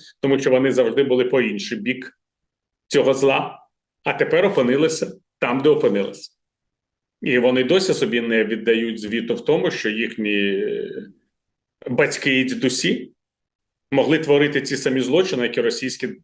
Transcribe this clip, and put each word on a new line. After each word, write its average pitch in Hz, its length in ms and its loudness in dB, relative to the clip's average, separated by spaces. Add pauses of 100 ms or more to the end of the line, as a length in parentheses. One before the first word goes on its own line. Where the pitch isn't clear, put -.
(220)
тому 135 180 2
що 135 100 0
вони 131 220 4
завжди 127 320 2
були 127 220 2
по 135 160 2
інший 104 380 -4
бік 127 400 -8 (680)
цього 131 260 2
зла, 135 460 0 (440)
а 143 100 -4
тепер 160 320 0
опинилися 139 680 0 (280)
там, 127 200 -2
де 151 100 4
опинилися. 101 640 0 (880)
І 123 180 2
вони 127 240 4
досі 175 300 2
собі 117 280 0
не 113 220 2
віддають 113 560 0
звіту 110 360 -4
в - 100 -10
тому, 165 260 2
що - 180 -4
їхні 104 760 -2 (1200)
батьки 139 500 0
і 131 40 2
дідусі - 680 -2 (800)
могли 139 280 2
творити 143 420 2
ці 139 160 -6
самі 131 240 -2
злочини, 131 420 0
які 120 180 -2
російські, 120 480 -4 (140)